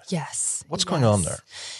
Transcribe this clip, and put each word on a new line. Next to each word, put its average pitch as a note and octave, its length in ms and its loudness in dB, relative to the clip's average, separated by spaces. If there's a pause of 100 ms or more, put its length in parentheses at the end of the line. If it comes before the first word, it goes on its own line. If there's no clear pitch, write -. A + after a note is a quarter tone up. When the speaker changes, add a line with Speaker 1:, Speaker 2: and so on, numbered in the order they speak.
Speaker 1:
Yes. - 600 -4
Speaker 2:
What's E3+ 160 -2
going F3 200 2
on G#2 160 6
Speaker 1:
Yes. D#2+ 80 -2
Speaker 2:
there? - 100 -8 (420)